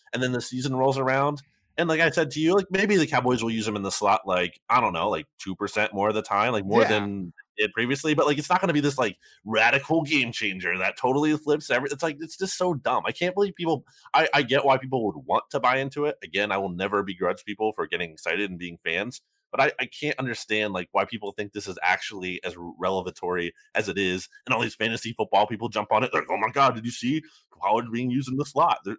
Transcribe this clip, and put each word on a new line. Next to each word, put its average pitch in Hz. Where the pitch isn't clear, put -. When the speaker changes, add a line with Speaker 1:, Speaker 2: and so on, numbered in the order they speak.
Speaker 1:
And 120
then 127
the 123
season 127
rolls 135
around, 139
and 170
like 160
I 160
said 151
to 147
you, 165
like, 196
maybe 196
the 156
Cowboys 123
will 117
use 110
him 107
in 101
the 98
slot, 104
like, 90
I 123
don't 104
know, 82
like, 80
two 95
percent 104
more 101
of 107
the 107
time, 110
like, 104
more 110
Speaker 2:
Yeah. 107
Speaker 1:
than 101
it 104
previously. 139
But, 143
like, 147
it's 147
not 180
gonna 180
be 147
this, 139
like, 110
radical 123
game 139
changer 92
that 95
totally 147
flips 147
every-, 131
it's 143
like, 151
it's 160
just 190
so 185
dumb. 127
I 104
can't 180
believe 202
people, 160
I, 156
I 143
get 131
why 135
people 131
would 78
want 95
to 139
buy 127
into 139
it. 151
Again, 98
I 95
will 98
never 98
begrudge 92
people 107
for 85
getting 85
excited 92
and 87
being 85
fans. 92
But -
I, 143
I 127
can't -
understand, 107
like, 90
why 98
people 101
think 101
this 104
is 87
actually 92
as 87
re-, 85
revelatory 90
as 101
it 90
is. 92
And 127
all 113
these 117
fantasy 113
football 104
people 117
jump 104
on 113
it. -
They're 78
like, 82
"Oh -
my 113
God, 131
did 110
you 120
see 139
Pollard 110
being 123
used 131
in 131
the 143
slot? 147
They're, 107